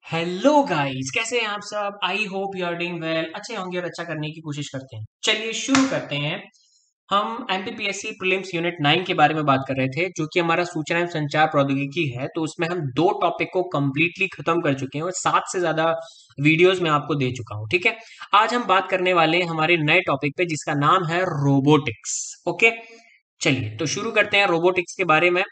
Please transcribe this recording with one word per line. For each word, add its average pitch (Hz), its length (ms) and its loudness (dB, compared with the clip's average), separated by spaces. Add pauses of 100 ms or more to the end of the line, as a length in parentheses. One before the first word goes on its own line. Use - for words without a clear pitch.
(120)
Hello 190 520 2
guys, 139 520 -2
कैसे 233 260 -2
हैं 220 60 -2
आप 202 160 -4
सब? 202 420 -6
I 180 60 -2
hope 196 500 -4
you 175 60 -2
are 170 80 -4
doing 175 200 -6
well। 160 280 -4 (120)
अच्छे 214 200 -10
होंगे 180 220 -6
और 175 60 -4
अच्छा 170 200 -8
करने 156 260 -6
की 160 120 -14
कोशिश 147 260 -8
करते 131 300 -12
हैं। 107 80 -10 (180)
चलिए 220 300 -2
शुरू 269 360 2
करते 143 260 -4
हैं। 151 280 -4 (680)
हम 226 400 -2
एमपीपीएससी 208 600 -6
Prelims 185 440 -2
Unit 170 260 -2
nine 160 220 4
के 185 100 -2
बारे 151 200 6
में 156 120 0
बात 135 220 4
कर 135 60 -4
रहे 131 140 0
थे, 160 220 -2
जो 156 180 -4
कि 180 120 0
हमारा 170 240 2
सूचना 170 340 -4
एवं 175 100 0
संचार 156 400 0
प्रौद्योगिकी 139 720 0
है। 143 80 -6
तो 165 140 -6
उसमें 165 260 -4
हम 180 120 -4
दो 156 420 2
topic 165 320 0
को 185 100 0
completely 160 640 0
खत्म 165 340 -2
कर 147 120 2
चुके 135 240 -6
हैं 156 80 -4
और 185 60 -4
सात 175 340 0
से 190 140 -4
ज्यादा 165 360 2 (460)
videos 175 400 6
मैं 165 100 2
आपको 147 240 0
दे 127 160 0
चुका 107 240 -10
हूँ, 107 160 -8
ठीक 180 140 0
है। 220 120 0 (360)
आज 220 200 4
हम 240 100 0
बात 190 260 2
करने 185 240 2
वाले 160 240 4
हैं 180 100 0
हमारे 165 300 2
नए 156 220 4
topic 147 380 -2
पे, 185 80 2
जिसका 160 280 -4
नाम 156 320 4
है 175 160 0
robotics। 139 1300 0
ओके, 226 240 4 (680)
चलिए 113 360 0
तो 165 80 -4
शुरू 214 260 -4
करते 208 260 2
हैं 202 100 4
robotics 175 500 2
के 190 60 -2
बारे 165 260 4
में। 180 220 2